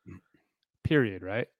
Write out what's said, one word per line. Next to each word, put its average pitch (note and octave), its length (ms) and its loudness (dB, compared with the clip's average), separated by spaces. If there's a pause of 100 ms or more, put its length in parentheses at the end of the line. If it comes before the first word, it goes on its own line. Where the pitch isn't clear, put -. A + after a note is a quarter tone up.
(840)
period, A2+ 380 2
right? G2+ 260 -4 (120)